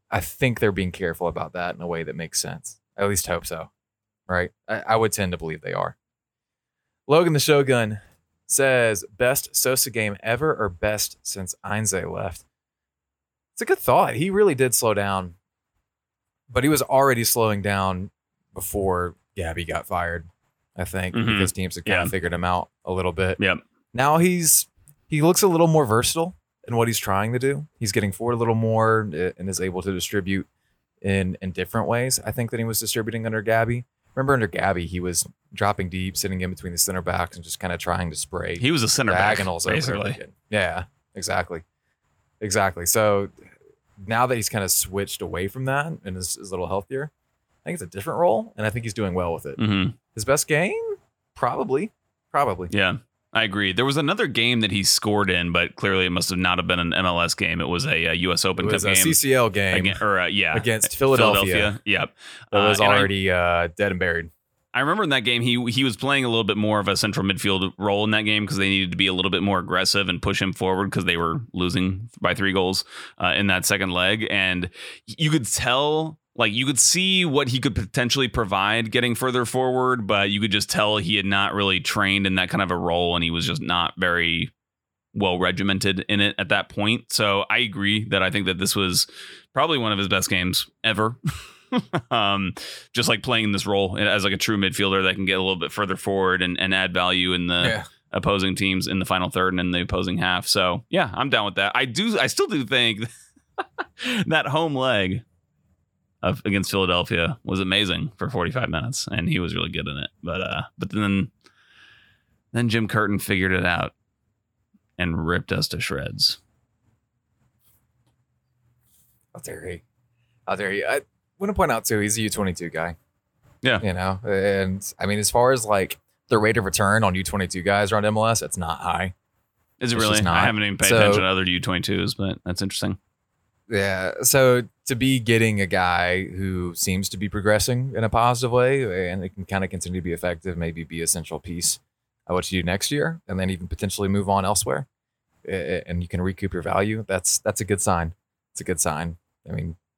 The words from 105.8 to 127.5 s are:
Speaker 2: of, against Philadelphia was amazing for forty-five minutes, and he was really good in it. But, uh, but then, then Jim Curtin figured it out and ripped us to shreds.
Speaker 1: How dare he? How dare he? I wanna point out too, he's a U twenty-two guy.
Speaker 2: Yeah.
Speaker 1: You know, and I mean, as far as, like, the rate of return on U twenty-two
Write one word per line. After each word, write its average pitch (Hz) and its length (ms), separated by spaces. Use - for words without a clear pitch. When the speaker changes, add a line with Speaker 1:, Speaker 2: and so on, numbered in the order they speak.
Speaker 2:
of, 90 240
against 98 240
Philadelphia 87 720
was 95 160
amazing 95 560
for - 140
forty-five 87 400
minutes, 98 360
and - 220
he 156 100
was 82 160
really 82 140
good 78 180
in 71 120
it. 71 100
But, 82 180
uh, - 220
but 95 100
then, 101 420
then 117 180
Jim 110 180
Curtin 104 300
figured 92 340
it 90 140
out 85 280
and 85 300
ripped 87 260
us 92 160
to 85 120
shreds. - 580
Speaker 1:
How - 60
dare 85 280
he? 90 140
How 95 100
dare 98 140
he? 98 140
I 101 180
wanna 196 160
point 180 160
out 113 140
too, 110 160
he's 104 180
a 110 40
U 107 80
twenty-two 90 400
guy. 82 260
Speaker 2:
Yeah. 120 200
Speaker 1:
You 98 100
know, 95 320
and 98 760
I 95 80
mean, 104 120
as 104 120
far 123 220
as, 117 140
like, 101 320
the 113 100
rate 107 180
of 110 80
return 101 400
on 92 100
U 92 80
twenty-two 92 400